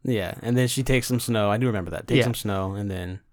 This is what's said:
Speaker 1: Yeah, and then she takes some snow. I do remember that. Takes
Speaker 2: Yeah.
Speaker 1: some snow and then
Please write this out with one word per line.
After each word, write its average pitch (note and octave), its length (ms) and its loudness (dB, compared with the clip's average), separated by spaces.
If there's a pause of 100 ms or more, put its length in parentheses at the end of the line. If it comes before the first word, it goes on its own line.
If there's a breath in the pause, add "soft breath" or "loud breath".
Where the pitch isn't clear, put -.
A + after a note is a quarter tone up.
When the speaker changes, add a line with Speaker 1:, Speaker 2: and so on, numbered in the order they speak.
Speaker 1:
Yeah, G#2 380 -2
and A#2+ 140 0
then B2+ 120 4
she B2+ 160 -2
takes B2+ 240 2
some B2 120 2
snow. G#2+ 300 2
I G#2 80 2
do B2+ 100 2
remember F#2 240 -2
that. E2+ 160 -8
Takes - 120 4
Speaker 2:
Yeah. A#2 60 6
Speaker 1:
some A#2+ 100 0
snow G2 400 -2
and G2+ 160 -4
then F2+ 300 -8 (120)